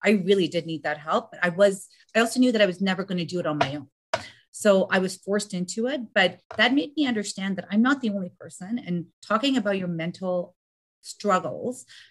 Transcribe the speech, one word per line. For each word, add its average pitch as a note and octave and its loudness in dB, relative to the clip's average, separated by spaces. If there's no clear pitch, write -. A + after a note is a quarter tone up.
I G3+ 4
really F#3+ 4
did E3 -2
need D#3+ -8
that D3+ -2
help, D#3+ -4
but - -10
I F3+ 2
was, G3 2
I A3 4
also A#3+ 0
knew B3+ 6
that G#3+ 4
I G3+ 6
was F#3 -2
never F#3+ 0
gonna F3+ -4
do F3 -4
it E3 -4
on D3+ -2
my C3+ 0
own. D3 -12
So F#3+ 4
I F#3+ 4
was F#3 -2
forced G3+ -4
into F3+ -4
it, C4 -4
but F#3 2
that B3 4
made D4 0
me D4 2
understand G3+ -2
that - -10
I'm G#3 4
not C4 4
the A3 -2
only G3 -6
person, F#3+ -10
and F3 -4
talking C4 0
about G3+ 0
your F3+ -6
mental F3 -4
struggles F3+ -4